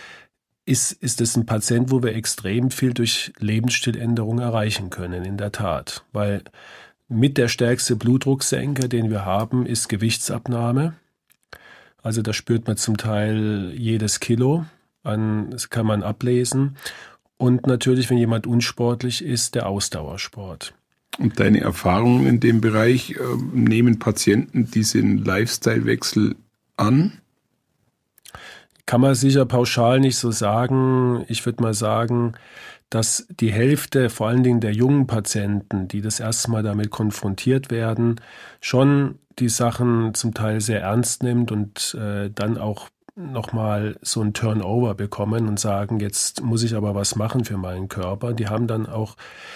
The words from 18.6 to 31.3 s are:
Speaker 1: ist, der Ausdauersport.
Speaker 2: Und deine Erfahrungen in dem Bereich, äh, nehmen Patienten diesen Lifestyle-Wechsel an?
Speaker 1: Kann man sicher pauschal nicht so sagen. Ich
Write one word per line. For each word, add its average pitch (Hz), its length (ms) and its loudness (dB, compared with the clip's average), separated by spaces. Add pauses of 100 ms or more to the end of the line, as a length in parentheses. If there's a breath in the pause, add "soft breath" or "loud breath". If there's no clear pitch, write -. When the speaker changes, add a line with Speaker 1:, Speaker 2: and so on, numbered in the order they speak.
Speaker 1:
ist, 123 300 -2
der 113 140 -2
Ausdauersport. 95 1080 -8 (460)
Speaker 2:
Und - 200 0
deine 104 220 6
Erfahrungen 120 640 2
in 123 140 4
dem 117 200 4
Bereich, 113 520 2
äh, - 60 -10 (360)
nehmen 113 460 4
Patienten 113 720 2
diesen 104 520 2
Lifestyle-Wechsel 110 1120 0 (400)
an? 131 440 2 (1700 loud breath)
Speaker 1:
Kann 123 160 4
man 135 140 6
sicher 135 300 4
pauschal 123 540 4
nicht 131 180 4
so 117 140 0
sagen. 123 960 2
Ich - 180 -4